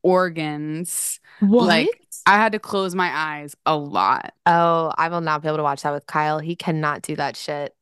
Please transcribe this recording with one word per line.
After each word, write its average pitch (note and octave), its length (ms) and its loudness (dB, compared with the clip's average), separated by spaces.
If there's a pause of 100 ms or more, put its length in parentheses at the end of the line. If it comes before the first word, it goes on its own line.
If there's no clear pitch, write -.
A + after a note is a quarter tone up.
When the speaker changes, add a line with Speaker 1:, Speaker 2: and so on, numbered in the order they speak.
Speaker 1:
organs. D#3+ 1200 -2 (200)
Speaker 2:
What? G#3 260 4
Speaker 1:
Like, F3 360 2 (240)
I G3 100 8
had G#3+ 160 2
to G#3+ 60 -2
close F#3+ 360 -4
my F3+ 200 0
eyes D3 420 -8 (100)
a D#3 100 4
lot. G#2 580 0 (120)
Speaker 2:
Oh, E3+ 500 4
I E3 120 0
will F3 120 -4
not D#3 220 -2
be D#3+ 60 -4
able D3+ 100 0
to D3+ 40 -2
watch C#3 200 -2
that D3 100 -2
with C#3+ 140 -8
Kyle. D3+ 320 0
He E3 180 -8
cannot D#3 460 -4
do D#3 140 -8
that C#3+ 200 -4
shit D3 460 -8